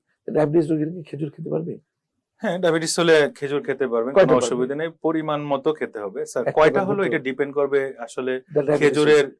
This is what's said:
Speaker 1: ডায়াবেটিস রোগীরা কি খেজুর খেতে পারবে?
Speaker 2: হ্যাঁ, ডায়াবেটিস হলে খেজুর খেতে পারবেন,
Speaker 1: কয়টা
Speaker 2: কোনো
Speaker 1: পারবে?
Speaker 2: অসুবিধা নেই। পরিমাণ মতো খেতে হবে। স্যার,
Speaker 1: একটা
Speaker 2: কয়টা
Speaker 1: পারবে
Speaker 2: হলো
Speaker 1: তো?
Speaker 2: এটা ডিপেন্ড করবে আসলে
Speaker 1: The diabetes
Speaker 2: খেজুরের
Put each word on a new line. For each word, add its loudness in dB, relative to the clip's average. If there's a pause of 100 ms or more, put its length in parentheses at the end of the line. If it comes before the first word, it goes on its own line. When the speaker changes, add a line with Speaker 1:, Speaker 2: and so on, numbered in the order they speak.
(300)
Speaker 1:
ডায়াবেটিস 0
রোগীরা -2
কি -12
খেজুর -10
খেতে -14
পারবে? -6 (580)
Speaker 2:
হ্যাঁ, -4
ডায়াবেটিস 0
হলে 4
খেজুর -4
খেতে -2
পারবেন, -2
Speaker 1:
কয়টা 6
Speaker 2:
কোনো 4
Speaker 1:
পারবে? 2
Speaker 2:
অসুবিধা -2
নেই। -6 (140)
পরিমাণ -2
মতো 0
খেতে -8
হবে। -8
স্যার, -6
Speaker 1:
একটা 2
Speaker 2:
কয়টা 6
Speaker 1:
পারবে -2
Speaker 2:
হলো -2
Speaker 1:
তো? 0
Speaker 2:
এটা -2
ডিপেন্ড -4
করবে 0
আসলে -6
Speaker 1:
The -14
diabetes 0
Speaker 2:
খেজুরের 4 (160)